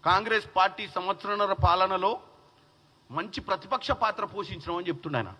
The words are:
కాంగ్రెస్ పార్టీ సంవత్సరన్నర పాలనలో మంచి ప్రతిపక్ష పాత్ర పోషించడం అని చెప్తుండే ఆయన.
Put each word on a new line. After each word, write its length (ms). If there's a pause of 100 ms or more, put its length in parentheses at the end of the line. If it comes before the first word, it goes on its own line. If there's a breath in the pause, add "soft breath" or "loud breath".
కాంగ్రెస్ 440 (100)
పార్టీ 260 (120)
సంవత్సరన్నర 580 (120)
పాలనలో 460 (960)
మంచి 300 (100)
ప్రతిపక్ష 420 (120)
పాత్ర 200 (100)
పోషించడం 460
అని 100
చెప్తుండే 300
ఆయన. 200